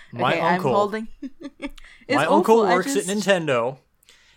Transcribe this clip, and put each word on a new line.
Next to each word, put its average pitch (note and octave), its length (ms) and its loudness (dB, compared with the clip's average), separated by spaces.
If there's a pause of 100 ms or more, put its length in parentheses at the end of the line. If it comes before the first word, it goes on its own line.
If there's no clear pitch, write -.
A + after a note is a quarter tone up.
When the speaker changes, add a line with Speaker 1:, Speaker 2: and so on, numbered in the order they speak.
(140)
Speaker 1:
My B2 200 -2
Speaker 2:
Okay, E3 80 -2
I'm E3+ 140 2
Speaker 1:
uncle, E3+ 180 -2
Speaker 2:
holding G#3 420 -2
<laughs> - 60 -20 (380)
It's C#4 140 -12 (360)
Speaker 1:
my G3+ 160 2
Speaker 2:
awful. F3 120 2
Speaker 1:
uncle A3 280 4
Speaker 2:
I F3+ 100 2
Speaker 1:
works F#3 180 -2
Speaker 2:
just F#3 160 -2
Speaker 1:
at G3+ 80 -2
Nintendo, D3+ 640 0 (580)